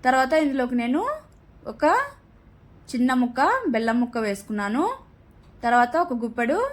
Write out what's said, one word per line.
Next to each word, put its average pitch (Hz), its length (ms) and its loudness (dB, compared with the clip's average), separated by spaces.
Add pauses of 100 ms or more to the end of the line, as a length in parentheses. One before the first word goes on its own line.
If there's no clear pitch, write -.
తర్వాత 262 260 2 (140)
ఇందులోకి 262 360 -2
నేను 269 220 -2 (720)
ఒక 254 100 -2 (1080)
చిన్న 254 280 2
ముక్క 247 180 -2 (360)
బెల్లం 226 260 0
ముక్క 240 260 -4
వేసుకున్నాను. 208 560 -4 (840)
తర్వాత 240 280 4 (120)
ఒక 254 180 -4
గుప్పెడు 240 340 -2 (140)